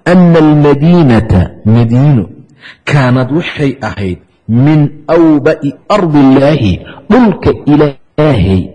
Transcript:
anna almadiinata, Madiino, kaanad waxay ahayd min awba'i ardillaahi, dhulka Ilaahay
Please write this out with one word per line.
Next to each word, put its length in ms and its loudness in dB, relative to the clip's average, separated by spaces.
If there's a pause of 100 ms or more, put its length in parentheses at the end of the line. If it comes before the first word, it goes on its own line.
anna 380 2
almadiinata, 1000 2 (220)
Madiino, 600 0 (560)
kaanad 500 -2
waxay 460 -4
ahayd 400 -8 (280)
min 340 0 (240)
awba'i 680 0 (140)
ardillaahi, 920 0 (300)
dhulka 480 0 (120)
Ilaahay 1000 -2 (140)